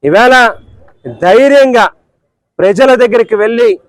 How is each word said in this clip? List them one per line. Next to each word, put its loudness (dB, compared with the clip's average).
ఈవేళ 0
ధైర్యంగా 2
ప్రజల 0
దగ్గరికి -2
వెళ్ళి -2